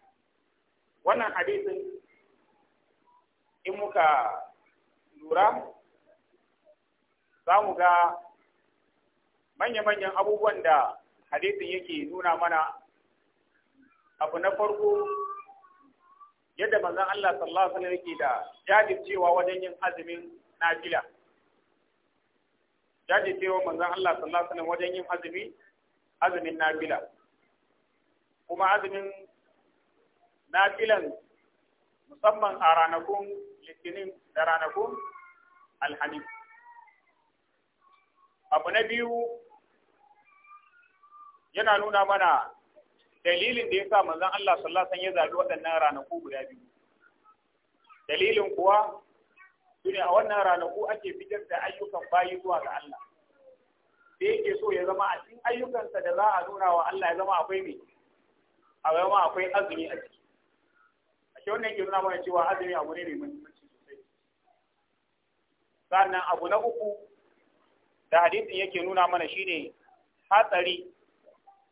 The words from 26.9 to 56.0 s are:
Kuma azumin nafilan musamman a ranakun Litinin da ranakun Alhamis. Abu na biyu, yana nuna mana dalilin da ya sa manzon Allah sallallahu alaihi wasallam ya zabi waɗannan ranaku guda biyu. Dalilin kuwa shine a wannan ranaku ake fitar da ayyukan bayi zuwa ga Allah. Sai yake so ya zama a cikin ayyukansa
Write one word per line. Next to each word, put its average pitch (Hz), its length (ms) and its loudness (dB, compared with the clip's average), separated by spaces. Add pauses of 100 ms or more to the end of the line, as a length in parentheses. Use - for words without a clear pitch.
Kuma 185 240 2
azumin 196 400 -2 (1400)
nafilan 202 600 2 (960)
musamman 214 520 0
a 170 140 6
ranakun 170 520 0 (340)
Litinin 190 500 -14 (220)
da 156 120 0
ranakun 160 520 -2 (840)
Alhamis. 147 420 -6 (2250)
Abu 156 200 0
na 214 120 4
biyu, 233 260 -2 (2500)
yana 208 240 4
nuna 202 280 2
mana 180 440 4 (720)
dalilin 208 460 0
da 185 80 0
ya 196 120 0
sa 202 140 6
manzon 170 300 -2
Allah 196 240 2
sallallahu 175 340 -2
alaihi - 0 -
wasallam 180 140 -4
ya 190 80 -2
zabi 160 220 2
waɗannan 160 460 -2
ranaku 143 400 0
guda 135 280 -10
biyu. 123 180 -20 (1400)
Dalilin 196 480 0
kuwa 202 460 4 (800)
shine 190 180 -2
a 175 100 2
wannan 208 320 4
ranaku 180 480 0
ake 202 220 -6
fitar - 340 -10
da 170 140 -4
ayyukan 190 500 -8
bayi 180 300 2
zuwa 180 220 0
ga 175 80 -8 (100)
Allah. 143 180 -18 (1200)
Sai 359 80 0
yake 214 320 0
so 208 140 -2
ya 180 120 -2
zama 196 220 0
a 185 140 -4
cikin 233 220 -20
ayyukansa 240 600 -4